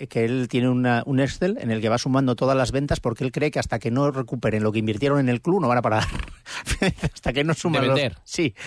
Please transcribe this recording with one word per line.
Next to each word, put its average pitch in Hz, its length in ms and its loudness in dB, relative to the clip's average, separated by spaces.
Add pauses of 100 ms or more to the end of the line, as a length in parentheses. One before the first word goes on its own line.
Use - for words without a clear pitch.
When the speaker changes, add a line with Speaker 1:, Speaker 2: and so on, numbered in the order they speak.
(100)
Speaker 1:
que 117 140 0
él 123 260 0
tiene 123 200 2
una, 123 360 2
un 131 140 2
Excel 180 400 0
en 117 100 -4
el 110 100 0
que 110 80 0
va 117 100 2
sumando 131 360 2
todas 131 220 2
las 127 160 0
ventas 139 260 -2
porque 113 240 -4
él 127 80 -2
cree 151 220 -2
que 143 80 -2
hasta 120 180 -4
que 113 140 -2
no 143 180 2
recuperen 117 540 -2
lo 107 80 2
que 113 80 0
invirtieron 113 400 0
en 131 80 2
el 120 120 0
club 185 200 2
no 143 80 0
van 120 100 4
a 120 40 0
parar. 107 200 2
<laughs> - 1120 -4
Hasta - 180 -4
que 139 120 0
no 160 100 2
suman 147 280 0
Speaker 2:
De 135 40 2
Speaker 1:
los - 100 4
Speaker 2:
vender. 135 280 -2
Speaker 1:
Sí, 156 320 -2 (100)